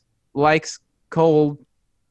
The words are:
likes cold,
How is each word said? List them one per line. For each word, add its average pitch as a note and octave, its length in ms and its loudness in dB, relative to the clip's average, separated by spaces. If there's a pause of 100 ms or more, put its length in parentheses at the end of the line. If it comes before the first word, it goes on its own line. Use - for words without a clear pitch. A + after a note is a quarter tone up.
(340)
likes D3+ 460 -2 (320)
cold, D3+ 520 0 (480)